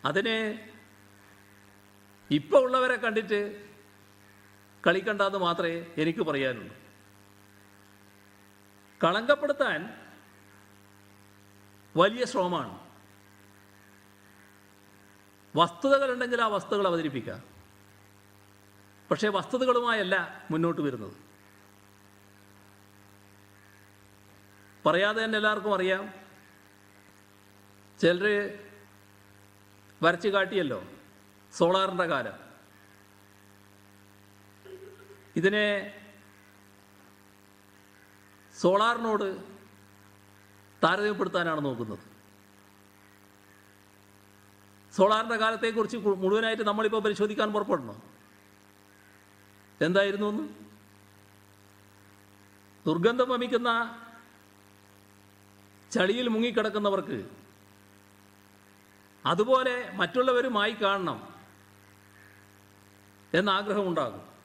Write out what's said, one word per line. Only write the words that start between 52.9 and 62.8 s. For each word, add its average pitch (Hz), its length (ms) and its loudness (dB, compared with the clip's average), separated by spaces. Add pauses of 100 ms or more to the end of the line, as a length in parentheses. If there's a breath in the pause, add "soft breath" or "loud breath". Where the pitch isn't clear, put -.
വമിക്കുന്ന 240 380 0 (2250)
ചളിയിൽ 233 380 0
മുങ്ങിക്കിടക്കുന്നവർക്ക് 208 840 -2 (2000)
അതുപോലെ 254 420 2 (260)
മറ്റുള്ളവരുമായി 240 840 2
കാണണം 190 360 0 (2250)